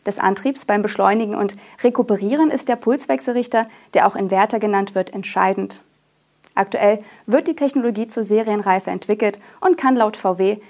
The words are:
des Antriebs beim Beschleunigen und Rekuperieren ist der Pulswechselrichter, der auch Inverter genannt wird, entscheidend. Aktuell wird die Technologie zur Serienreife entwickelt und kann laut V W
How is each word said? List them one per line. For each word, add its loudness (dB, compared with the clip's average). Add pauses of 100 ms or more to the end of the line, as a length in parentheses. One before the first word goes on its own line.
des -4
Antriebs -2
beim 0
Beschleunigen 0
und -4 (260)
Rekuperieren 2
ist -4
der 0
Pulswechselrichter, -2 (260)
der 4
auch -4
Inverter 0
genannt 0
wird, -2
entscheidend. -2 (720)
Aktuell 2 (220)
wird 2
die -2
Technologie -2
zur -6
Serienreife 0
entwickelt -2 (200)
und 2
kann 2
laut 2
V -2
W 0 (100)